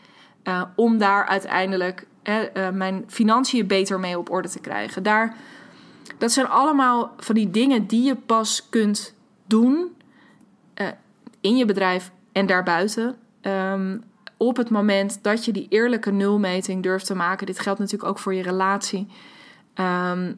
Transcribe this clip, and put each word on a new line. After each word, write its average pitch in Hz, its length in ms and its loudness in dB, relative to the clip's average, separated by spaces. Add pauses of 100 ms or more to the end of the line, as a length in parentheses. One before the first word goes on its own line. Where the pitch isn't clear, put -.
(420)
Eh, 180 200 -2 (120)
om 226 240 4
daar 202 280 2
uiteindelijk, 185 800 -2 (160)
eh, 208 440 -2
eh, 185 80 -4
mijn 190 320 -4
financiën 233 600 2
beter 190 340 0
mee 180 180 -4
op 175 120 -8
orde 175 180 -4
te - 120 -12
krijgen. - 420 -8
Daar, 220 340 2 (840)
dat 233 140 0
zijn 262 160 2
allemaal 262 680 2
van - 180 -2
die 214 160 2
dingen 226 360 2
die 226 160 2
je 262 120 2
pas - 560 -2
kunt 208 440 0 (320)
doen, 254 500 2 (800)
eh, 190 140 -4 (520)
in 220 160 2
je 262 80 4
bedrijf 185 460 0 (220)
en 196 140 2
daarbuiten. 185 680 0 (240)
Ehm, 190 580 -4 (380)
op 240 200 0
het 233 140 -2
moment 202 520 2
dat 220 220 0
je 233 80 -2
die 196 160 -6
eerlijke 226 420 2
nulmeting 196 720 0
durft 185 240 -2
te 202 80 -4
maken. 185 320 -2
Dit 190 120 -8
geldt 196 200 -2
natuurlijk 202 320 -4
ook 202 80 -6
voor 190 160 -4
je 185 80 -4
relatie. 190 640 -2 (680)
Ehm, 180 640 -2